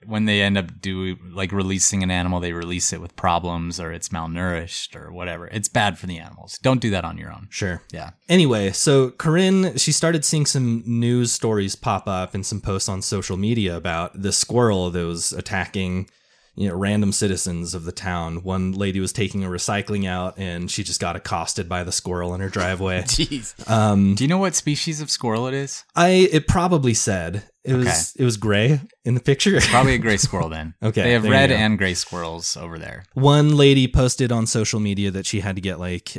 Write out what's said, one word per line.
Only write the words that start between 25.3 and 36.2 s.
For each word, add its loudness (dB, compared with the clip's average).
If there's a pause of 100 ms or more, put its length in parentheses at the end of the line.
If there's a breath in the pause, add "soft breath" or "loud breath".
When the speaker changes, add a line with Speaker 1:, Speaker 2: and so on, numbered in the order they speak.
Speaker 1:
it -4
is? -8 (120)
Speaker 2:
I, 6
it 4
probably 2
said. -2 (200)
It -2
was, 2
Speaker 1:
Okay. -2
Speaker 2:
it 4
was 2
gray 4 (280)
in 2
the 0
picture. 4
Speaker 1:
It's 4
probably 6
a 4
gray 2
squirrel -2
then. -8
Speaker 2:
<laughs> -12
Okay, 2
Speaker 1:
They 4
have 4
Speaker 2:
there 2
you 6
Speaker 1:
red 6
Speaker 2:
go. 2
Speaker 1:
and 2
gray 0
squirrels -6
over -10
there. -14 (100)
Speaker 2:
One 6
lady 8
posted 2
on 0
social 0
media 0
that -6
she -4
had -4
to -6
get, -4
like, -8